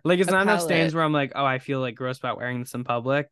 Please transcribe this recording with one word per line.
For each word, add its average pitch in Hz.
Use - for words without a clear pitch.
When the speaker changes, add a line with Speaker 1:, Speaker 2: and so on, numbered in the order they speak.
Speaker 1:
Like, 180
it's 180
Speaker 2:
A -
Speaker 1:
not 190
enough 196
stains 165
Speaker 2:
palette. -
Speaker 1:
where 165
I'm 156
like, 139
"Oh, 139
I 131
feel, 135
like, 120
gross 127
about 120
wearing 123
this 123
in 123
public," 131